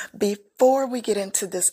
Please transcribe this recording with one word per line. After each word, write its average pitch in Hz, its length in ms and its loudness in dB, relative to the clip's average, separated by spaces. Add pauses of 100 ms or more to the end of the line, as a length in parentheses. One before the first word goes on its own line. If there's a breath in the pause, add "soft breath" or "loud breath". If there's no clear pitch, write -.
(160 loud breath)
before 254 720 2
we 247 120 -6
get 214 160 -2
into 196 320 -4
this 180 240 -4